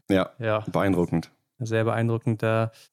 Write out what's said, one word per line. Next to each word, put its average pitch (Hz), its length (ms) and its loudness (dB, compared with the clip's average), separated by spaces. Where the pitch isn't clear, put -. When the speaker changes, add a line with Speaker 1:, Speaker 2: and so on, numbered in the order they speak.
Speaker 1:
Ja, 95 300 2
Speaker 2:
ja. 107 300 -2
Speaker 1:
beeindruckend. 87 600 0
Speaker 2:
Sehr 113 260 0
beeindruckend 113 580 -2
da 113 300 0